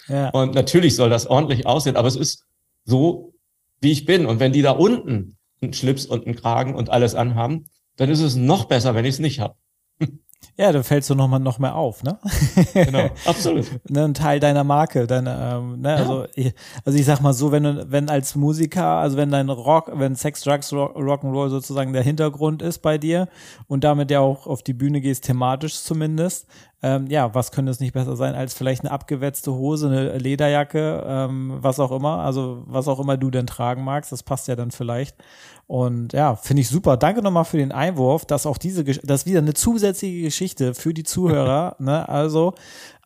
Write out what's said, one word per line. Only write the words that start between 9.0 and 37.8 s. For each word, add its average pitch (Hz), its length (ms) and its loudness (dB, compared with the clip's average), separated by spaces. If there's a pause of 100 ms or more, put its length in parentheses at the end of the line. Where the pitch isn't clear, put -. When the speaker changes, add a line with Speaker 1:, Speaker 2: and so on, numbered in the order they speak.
Speaker 2:
ich's 135 160 -2
nicht 151 220 -2
hab. - 160 -6 (420)
<laughs> 151 80 -2 (480)
Speaker 1:
Ja, 196 160 4
dann 143 120 2
fällst 143 260 0
du 139 60 2
noch 135 120 4
mal, 131 120 2
noch 131 200 -2
mehr 135 160 -2
auf, 131 280 -4
ne? 160 160 -4 (540)
Speaker 2:
Genau, 135 360 4 (160)
absolut. 165 400 0 (120)
Speaker 1:
<laughs> - 120 -14
Ne, 143 160 2
ein 147 80 0
Teil 147 260 0
deiner 143 240 4
Marke, 143 420 2
deine, 123 540 -2
ähm, 123 220 -8
ne, 135 80 -2
Speaker 2:
Ja. 156 60 2
Speaker 1:
also 131 300 0 (100)
ich, 131 180 -2 (300)
also 139 140 2
ich 143 80 4
sag 143 160 4
mal 139 120 4
so, 139 180 0
wenn 147 120 4
du, 147 280 -4
wenn 143 180 0
als 139 260 -2
Musiker, 156 500 0
also 156 320 2
wenn 143 120 0
dein 139 200 0
Rock, 139 440 0
wenn 135 220 -2
Sex, - 260 -6
Drugs, 143 320 -2
Rock, 143 220 -2
Rock'n'Roll 139 540 -2
sozusagen 135 440 -4
der 131 80 0
Hintergrund 151 600 0
ist 170 180 -4
bei 156 180 0
dir 165 300 0 (400)
und 139 160 -2
damit 147 260 2
ja 143 100 4
auch 135 280 0
auf 135 160 -6
die 135 100 -4
Bühne 139 280 -2
gehst, 135 240 -2
thematisch 131 560 -2
zumindest, 156 640 -4 (360)
ähm, 135 240 0
ja, 135 260 0
was 123 180 -2
könnte 135 200 -2
es 123 80 -4
nicht 127 140 -4
besser 131 220 -2
sein 131 200 -2
als 131 180 -6
vielleicht 131 280 -4
eine - 100 -6
abgewetzte 139 640 -6
Hose, 147 340 -2
eine 135 300 0
Lederjacke, 147 880 0
ähm, 131 520 -4
was 131 200 0
auch 131 120 0
immer, 147 280 -2
also 131 480 -4
was 131 200 -4
auch 135 120 0
immer 139 180 0
du 131 140 -2
denn 123 160 -2
tragen 123 360 -6
magst, 139 280 -6
das 127 120 -12
passt - 240 -6
ja 127 80 -4
dann 120 160 -6
vielleicht. 120 440 -6 (500)
Und 120 480 -2
ja, 135 240 2
finde 139 240 0
ich 110 80 0
super. 147 260 4
Danke 175 260 2
nochmal 180 220 2
für 165 140 -4
den 139 160 0
Einwurf, 143 500 0